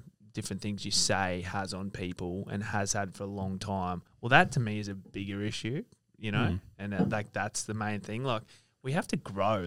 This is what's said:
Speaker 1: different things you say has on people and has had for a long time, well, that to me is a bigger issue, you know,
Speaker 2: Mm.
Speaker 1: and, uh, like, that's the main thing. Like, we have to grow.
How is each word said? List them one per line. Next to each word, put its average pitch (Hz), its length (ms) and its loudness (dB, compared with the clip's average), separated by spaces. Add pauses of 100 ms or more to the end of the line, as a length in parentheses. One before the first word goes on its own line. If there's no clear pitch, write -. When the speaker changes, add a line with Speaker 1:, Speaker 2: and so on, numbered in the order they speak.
(340)
Speaker 1:
different 104 280 -4
things 104 240 -4
you 101 60 -2
say 92 500 4
has 92 320 -4
on 95 160 -4
people 90 640 -4
and 101 120 -2
has 101 300 0
had 101 220 -2
for - 80 -8
a 98 40 -4
long 95 300 -2
time, 92 460 -2 (180)
well, 117 80 0
that 170 220 8
to - 80 2
me 107 180 2
is 104 120 -2
a 98 40 -4
bigger 98 500 -4
issue, 110 400 -2 (360)
you 110 120 -2
know, 101 60 4 (140)
Speaker 2:
Mm. 90 80 0 (180)
Speaker 1:
and, 101 160 -4
uh, 92 160 -2
like, 104 240 -2
that's 104 300 -2
the 107 100 -4
main 104 260 -2
thing. 110 240 -6
Like, 117 200 0 (380)
we 131 120 -4
have 180 140 0
to - 80 -2
grow. 101 520 2